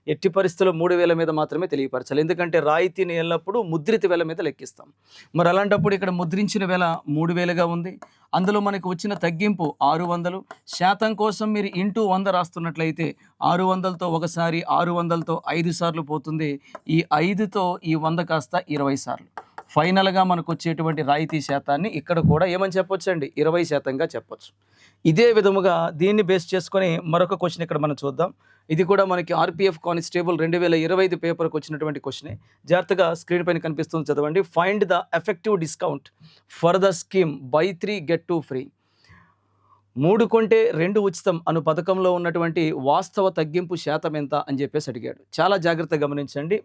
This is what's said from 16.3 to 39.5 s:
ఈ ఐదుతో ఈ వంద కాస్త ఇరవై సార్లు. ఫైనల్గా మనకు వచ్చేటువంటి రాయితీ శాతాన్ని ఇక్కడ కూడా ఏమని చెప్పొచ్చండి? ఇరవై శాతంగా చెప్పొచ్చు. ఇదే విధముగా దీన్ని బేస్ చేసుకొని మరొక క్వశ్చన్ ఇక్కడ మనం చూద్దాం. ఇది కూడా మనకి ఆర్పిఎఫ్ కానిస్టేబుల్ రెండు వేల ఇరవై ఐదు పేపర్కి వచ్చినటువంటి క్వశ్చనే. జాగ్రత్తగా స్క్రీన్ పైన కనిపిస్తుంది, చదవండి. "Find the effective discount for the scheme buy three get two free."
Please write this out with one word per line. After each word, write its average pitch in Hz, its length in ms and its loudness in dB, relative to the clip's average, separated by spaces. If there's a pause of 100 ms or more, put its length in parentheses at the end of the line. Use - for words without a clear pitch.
ఈ 160 140 2 (100)
ఐదుతో 185 720 0
ఈ 160 100 0
వంద 160 240 0
కాస్త 170 500 -2
ఇరవై 139 260 0
సార్లు. - 480 -10 (320)
ఫైనల్గా 185 560 4
మనకు 170 220 -2
వచ్చేటువంటి 160 560 -2
రాయితీ 151 320 0
శాతాన్ని 143 480 -2 (100)
ఇక్కడ 170 200 -2 (120)
కూడా 160 140 4 (100)
ఏమని 190 220 -2
చెప్పొచ్చండి? 180 500 -2 (100)
ఇరవై 160 340 2
శాతంగా 139 340 -2 (100)
చెప్పొచ్చు. - 340 -14 (560)
ఇదే 175 220 6 (100)
విధముగా 190 380 4 (260)
దీన్ని 208 220 4
బేస్ 180 320 0
చేసుకొని 185 340 0 (240)
మరొక 180 280 2
క్వశ్చన్ 170 240 -4
ఇక్కడ 160 200 -4
మనం 147 180 -2
చూద్దాం. 143 260 -2 (400)
ఇది 160 140 2
కూడా 196 280 4
మనకి 175 220 -2 (100)
ఆర్పిఎఫ్ 180 440 0
కానిస్టేబుల్ 170 560 -2
రెండు 165 140 0
వేల 170 180 2 (120)
ఇరవై 185 180 4
ఐదు 175 180 0
పేపర్కి 165 340 -2
వచ్చినటువంటి 151 480 -6
క్వశ్చనే. 139 280 -10 (360)
జాగ్రత్తగా 180 380 2 (140)
స్క్రీన్ 175 260 -2
పైన 170 180 2
కనిపిస్తుంది, 156 460 -4
చదవండి. 151 300 0 (160)
"Find 196 240 2 (100)
the 175 80 2 (200)
effective 208 440 -2
discount 151 420 -6 (540)
for 170 140 4 (120)
the 196 60 4 (100)
scheme 175 320 0 (220)
buy 160 100 4 (160)
three 208 160 -4 (140)
get 165 200 0
two 170 80 0 (100)
free." 131 160 -6 (1300)